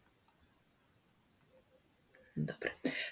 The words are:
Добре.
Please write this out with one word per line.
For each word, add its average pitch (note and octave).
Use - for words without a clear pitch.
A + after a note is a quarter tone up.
Добре. -